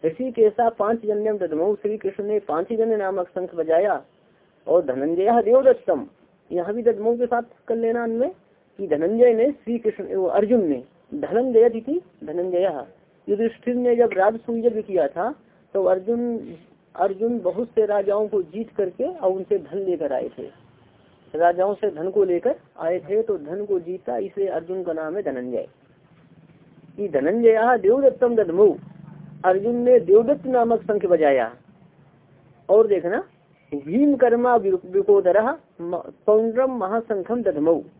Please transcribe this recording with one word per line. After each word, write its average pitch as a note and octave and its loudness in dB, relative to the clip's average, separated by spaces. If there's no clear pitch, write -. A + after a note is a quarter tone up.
ऋषिकेशा A3+ 2
पांच A3+ -2
जन्यम G#3+ -2
दधमौ, F3 -2
श्री G#3 -6
कृष्ण G3 -8
ने G#3 -2
पांच F#3 -4
जन्य A3 0
नामक F#3+ -4
शंख F3+ -8
बजाया। E3 0
और E3+ 2
धनंजय E3+ 0
देवदत्तम, A#3 2
यहाँ F3 -4
भी A#3 -6
दधमौ A3+ 0
के A#3+ -2
साथ A#3+ -4
कर A#3 -2
लेना A#3 -2
अन्वय A#3 -4
कि G3 -8
धनंजय G#3 4
ने A#3 2
श्री A#3+ -6
कृष्ण, G#3 -6
वो F#3+ 0
अर्जुन G#3 2
ने, C3+ -2
धनंजय A3+ 2
थी B3 -6
धनंजय, F3 -4
युधिष्ठिर A3+ -2
ने B3 2
जब A#3 2
राजसूय A3+ 0
यज्ञ A3 0
किया F#3 -2
था G#3+ -6
तो G3 0
अर्जुन, A3+ -2
अर्जुन G3+ -2
बहुत F#3+ -4
से A3 0
राजाओं G3+ -2
को G3+ -2
जीत F#3+ -10
करके F#3+ -4
और D4+ -2
उनसे F#3+ -4
धन D#3 -8
लेकर E3+ -4
आए B2 -6
थे, - -14
राजाओं F3 0
से G3+ -4
धन E3 -6
को G3+ 2
लेकर F#3 0
आए E3+ -2
थे, G3+ -4
तो A3 -4
धन E3+ -10
को G3 -2
जीता, F3+ -8
इसे G3 -6
अर्जुन F3 -6
का E3+ -6
नाम D#3+ -8
है G#3 -6
धनंजय। B2+ -8
कि G3+ -6
धनंजय A3 2
देवदत्तम B3 2
दधमौ, F#3+ 4
अर्जुन G3 2
ने A#3+ 6
देवदत्त A3+ 4
नामक A#3 2
शंख G#3 -2
बजाया। C#3 2
और G#3+ 6
देखना G3 -2
भीम G#3 0
कर्मा A#3+ 2
विको-, F#3+ 0
विकोदरः G3 2
म-, F3 -8
पौंड्रम A3+ 2
महाशंखम A3 -4
दधमौ, D#3 0